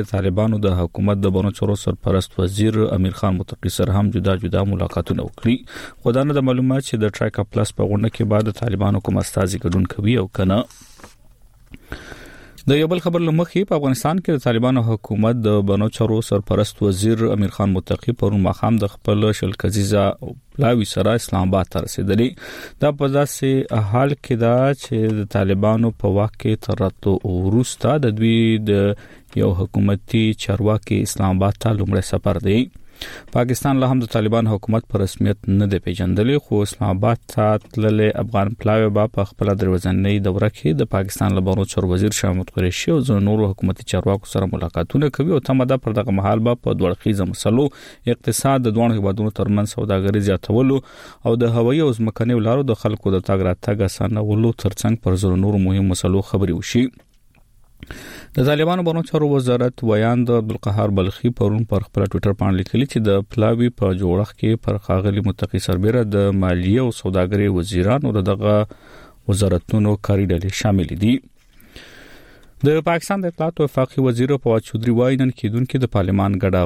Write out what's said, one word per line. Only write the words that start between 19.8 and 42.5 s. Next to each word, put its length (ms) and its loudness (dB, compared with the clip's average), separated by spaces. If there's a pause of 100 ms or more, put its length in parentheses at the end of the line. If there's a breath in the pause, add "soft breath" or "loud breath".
پلاوي 360 0
سره 300 0
اسلام 320 -2
آباد 220 0
ته 120 -2
رسېدلی. 420 0 (560 loud breath)
دا 160 2
په 160 0
داسې 760 0
حال 240 2
کې 200 -4 (100)
ده 100 4 (300)
چې 340 0
د 160 -4
طالبانو 560 2 (140)
په 160 2
واک 180 -4
کې 300 -2
تر 160 -4
راتلو 500 -2
وروسته 720 0
د 140 0
دوی 180 2 (320)
د 720 -2
یو 180 2
حکومتي 640 0 (220)
چارواکي 640 0
اسلام 280 0
آباد 300 0
ته 160 0
لومړی 300 -2
سفر 340 -2
دی. 120 2 (760 loud breath)
پاکستان 480 0
لا 80 2
هم 120 2
د 80 -6
طالبان 380 0
حکومت 420 -2
په 100 -2
رسمیت 520 -2
نه 180 4
دی 160 0
پیژندلی، 580 0
خو 220 0
اسلام 240 -4
آباد 320 0 (100)
ته 140 0 (160)
تللی 440 0 (140)
افغان 400 -2
پلاوی 380 2
به 180 0
په 140 -2
خپله 320 -2
دروازنۍ 640 0
دوره 240 0
کې 300 -2
د 120 -2
پاکستان 460 -2
له 100 0
بانو 240 0
چارو 200 0
وزیر 260 0
شاه 120 -2
محمود 280 -4